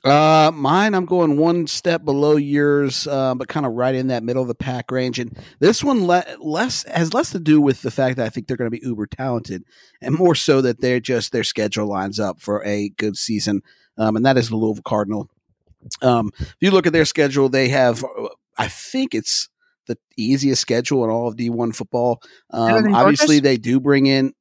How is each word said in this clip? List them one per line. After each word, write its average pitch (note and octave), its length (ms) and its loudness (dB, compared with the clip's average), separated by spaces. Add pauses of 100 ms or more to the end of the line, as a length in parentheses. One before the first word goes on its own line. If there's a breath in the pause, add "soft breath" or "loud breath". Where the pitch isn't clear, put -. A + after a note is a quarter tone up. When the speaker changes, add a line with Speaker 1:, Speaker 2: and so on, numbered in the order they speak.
Speaker 1:
Uh, D#3 520 6
mine, F3 420 0
I'm F3+ 100 0
going E3 320 2
one E3+ 300 2
step E3 380 -4
below D3 320 2
yours, C#3+ 720 0
uh, C3+ 280 -2
but B2+ 140 -10
kinda D3 180 -4
right B2 260 0
in C3 140 -2
that A#2+ 160 -2
middle B2 180 -2
of B2 60 -2
the A#2 80 -4
pack B2+ 360 -8
range. B2+ 280 -2
And A#2+ 180 -10 (220 loud breath)
this G3+ 240 4
one A#3+ 240 2
le-, F3 160 4 (160)
less, E3 440 -4
has E3 300 -2
less C#4 180 -2
to - 80 -6
do D3+ 200 4
with C#3 220 2
the B2 100 -6
fact B2+ 240 0
that B2 100 -2
I A2 40 -4
think - 180 -10
they're B2+ 80 -4
gonna A#2 140 -4
be A2+ 120 -8
uber G#2+ 260 -6
talented A#2 560 -6 (380 soft breath)
and C3+ 140 -2
more F3 180 4
so C3+ 280 2
that B2 180 0
they're B2 220 0
just, A#2+ 320 -4
their A2+ 100 -2
schedule G#2+ 440 -4
lines G2 300 -6
up G2 220 -4
for G#2 240 -4
a G#2 280 -4
good G#2+ 260 -4
season. G#2 440 -4 (360 soft breath)
Um, A2 180 0
and A#2 100 0
that C3 120 4
is A#2 100 0
the A2+ 80 -6
Louisville G#2+ 280 -4
Cardinal. G#2 460 -4 (720)
Um, A#2+ 380 0
if - 220 -10
you G3 100 2
look F3+ 160 4
at D#3 60 0
their E3 100 4
schedule, C#3 460 2
they C3 180 2
have, B2+ 380 2
uh, A2+ 240 -10 (280)
I G#2+ 120 -4
think - 440 -6
it's - 360 -4 (380)
the A#2 100 -8 (180)
easiest C3 460 0
schedule B2 420 0
in A2+ 60 0
all A#2 180 -2
of A2 80 -6
D A#2 140 -2
one A#2 220 -2
football. A#2+ 500 -2 (300 soft breath)
Speaker 2:
Better A2+ 260 2
Speaker 1:
Um, A2 60 4
Speaker 2:
than G#2 120 2
Speaker 1:
obviously D3 420 4
Speaker 2:
Georgia's? C#3 40 4
Speaker 1:
they C3+ 160 4
do B2 220 0
bring C#3 260 4
in C3+ 360 2